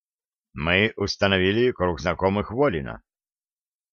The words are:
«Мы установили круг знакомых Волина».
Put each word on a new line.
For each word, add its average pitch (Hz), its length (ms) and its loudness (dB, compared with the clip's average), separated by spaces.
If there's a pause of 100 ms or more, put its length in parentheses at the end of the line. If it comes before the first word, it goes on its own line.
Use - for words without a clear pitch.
(540)
«Мы 90 420 2
установили 101 760 2
круг 90 280 -2
знакомых 95 520 -2
Волина». 82 520 -2 (880)